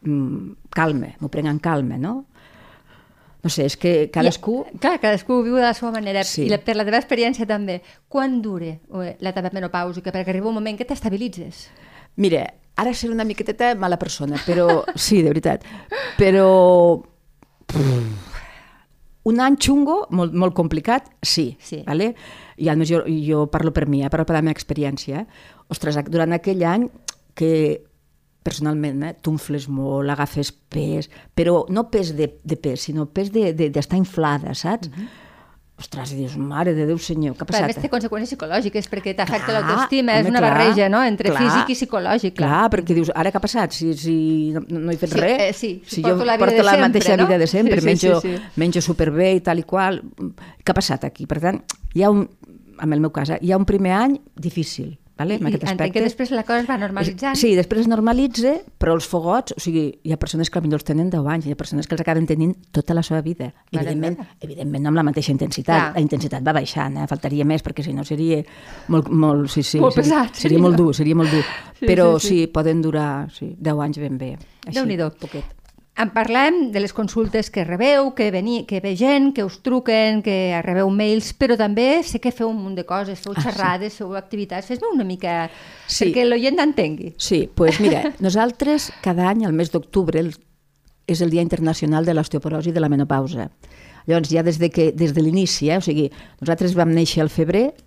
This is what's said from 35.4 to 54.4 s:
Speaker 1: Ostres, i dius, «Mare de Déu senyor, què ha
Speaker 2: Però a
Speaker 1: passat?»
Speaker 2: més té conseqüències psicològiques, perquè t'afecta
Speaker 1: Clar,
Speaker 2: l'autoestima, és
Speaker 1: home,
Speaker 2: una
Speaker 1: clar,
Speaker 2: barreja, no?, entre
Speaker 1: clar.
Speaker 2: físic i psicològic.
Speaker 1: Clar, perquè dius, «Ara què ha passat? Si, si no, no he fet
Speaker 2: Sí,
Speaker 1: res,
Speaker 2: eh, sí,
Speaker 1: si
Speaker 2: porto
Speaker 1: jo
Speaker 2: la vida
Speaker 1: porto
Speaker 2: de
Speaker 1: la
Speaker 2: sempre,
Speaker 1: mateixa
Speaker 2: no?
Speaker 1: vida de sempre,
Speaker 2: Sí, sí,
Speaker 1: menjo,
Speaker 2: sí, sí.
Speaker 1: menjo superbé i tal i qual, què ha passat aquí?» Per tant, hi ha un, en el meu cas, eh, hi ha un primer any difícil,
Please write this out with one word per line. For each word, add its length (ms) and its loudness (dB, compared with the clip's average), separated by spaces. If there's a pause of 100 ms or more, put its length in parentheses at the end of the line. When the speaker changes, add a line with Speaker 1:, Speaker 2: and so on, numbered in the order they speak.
Speaker 1:
Ostres, 320 -14
i 60 -10
dius, 200 -8
«Mare 380 -2
de 140 -2
Déu 100 -2
senyor, 380 -4
què 60 -14
ha 40 -8
Speaker 2:
Però 120 -2
a 20 2
Speaker 1:
passat?» 80 0
Speaker 2:
més 160 -6
té 80 -6
conseqüències 400 -4
psicològiques, 580 -4
perquè 240 -6
t'afecta 380 -4
Speaker 1:
Clar, 80 0
Speaker 2:
l'autoestima, 560 0
és 80 4
Speaker 1:
home, 80 2
Speaker 2:
una 80 2
Speaker 1:
clar, 160 4
Speaker 2:
barreja, 320 4
no?, 160 4
entre 260 0
Speaker 1:
clar. 140 2
Speaker 2:
físic 260 2
i 60 -2
psicològic. 580 -2
Speaker 1:
Clar, 380 2
perquè 240 0
dius, 180 2
«Ara 160 0
què 60 -2
ha 80 -2
passat? 320 -2
Si, 180 -2
si 220 -2 (400)
no, 100 -4
no 240 -4
he 60 -2
fet 160 -4
Speaker 2:
Sí, 80 0
Speaker 1:
res, 240 2
Speaker 2:
eh, 80 0
sí, 340 -8
Speaker 1:
si 160 -6
Speaker 2:
porto 160 2
Speaker 1:
jo 60 0
Speaker 2:
la 120 2
vida 100 2
Speaker 1:
porto 100 4
Speaker 2:
de 80 8
Speaker 1:
la 80 6
Speaker 2:
sempre, 160 6
Speaker 1:
mateixa 280 4
Speaker 2:
no? 120 4
Speaker 1:
vida 100 4
de 80 4
sempre, 300 2
Speaker 2:
Sí, 40 4
sí, 60 2
Speaker 1:
menjo, 360 4
Speaker 2:
sí, 120 -4
sí. 80 -8 (140)
Speaker 1:
menjo 240 2
superbé 560 2
i 40 0
tal 200 0
i 20 -2
qual, 400 -2 (140)
què 560 -6
ha 20 -4
passat 300 -2
aquí?» 220 -10
Per 180 -4
tant, 160 0 (340)
hi 80 2
ha 80 6
un, 140 4 (560)
en 120 0
el 80 2
meu 120 2
cas, 180 -4
eh, 120 -4
hi 100 2
ha 80 4
un 80 0
primer 240 2
any 260 2 (160)
difícil, 640 -8 (200)